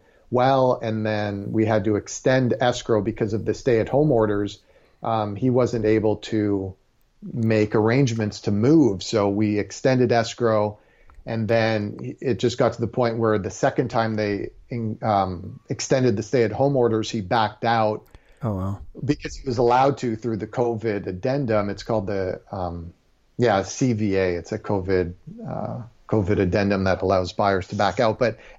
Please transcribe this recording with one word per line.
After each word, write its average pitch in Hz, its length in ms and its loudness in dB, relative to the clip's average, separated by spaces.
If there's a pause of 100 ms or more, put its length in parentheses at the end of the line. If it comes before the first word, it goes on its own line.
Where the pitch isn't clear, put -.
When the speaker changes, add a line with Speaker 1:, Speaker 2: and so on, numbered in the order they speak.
(300)
Speaker 1:
well. 127 520 4
And 110 240 -2
then 104 460 -4
we 110 120 2
had 107 200 2
to 107 120 2
extend 127 640 0
escrow 123 400 0
because 107 320 -4
of 101 140 -4
the 104 80 -2
stay-at-home 135 580 2
orders. 104 480 0 (420)
Um, 107 320 -2
he 127 140 0
wasn't 120 380 2
able 107 300 2
to 101 580 -2 (580)
make 110 420 2
arrangements 113 680 2
to 110 80 -2
move. 113 520 4
So 101 280 2
we 104 280 0
extended 123 540 2
escrow, 110 640 0 (480)
and 113 240 -4
then 110 720 0
it 123 180 0
just 120 200 0
got 120 160 2
to - 80 -10
the 113 40 -2
point 117 300 -2
where 110 220 2
the 101 120 -4
second 131 380 0
time 110 280 0
they 104 340 -2 (180)
in-, 113 320 -6
um, 98 600 -2 (100)
extended 127 480 2
the 110 40 -4
stay-at-home 123 540 2
orders, 110 340 2
he 113 120 -4
backed 107 420 -2
out 113 400 0 (380)
Speaker 2:
Oh, 107 120 -2
wow. 98 240 -4 (260)
Speaker 1:
because 147 300 -4
he - 140 -10
was 120 100 -2
allowed 127 400 4
to 117 160 -2
through 113 220 -4
the 110 100 -6
covid 113 600 -2
addendum. 107 640 0
It's 98 120 -8
called 107 240 -2
the, 95 340 -4 (120)
um, 87 400 -8 (440)
yeah, 107 260 4
C 123 320 -2
V 104 220 0
A. 92 200 0
It's 85 160 -8
a 107 80 -6
covid, 90 540 -2 (340)
uh, 117 340 -8 (240)
covid 104 320 0
addendum 98 460 2
that 92 180 0
allows 95 300 0
buyers 98 360 0
to - 60 -8
back 101 240 0
out. 110 220 0
But, 113 180 0 (200)